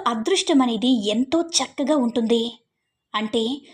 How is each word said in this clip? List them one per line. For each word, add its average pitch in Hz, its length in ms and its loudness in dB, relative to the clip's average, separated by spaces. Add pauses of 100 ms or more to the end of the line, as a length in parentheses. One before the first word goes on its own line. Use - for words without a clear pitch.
అదృష్టం 277 540 2
అనేది 226 480 0
ఎంతో 262 320 0
చక్కగా 294 560 -2
ఉంటుంది. 233 560 0 (600)
అంటే 226 460 -4 (120)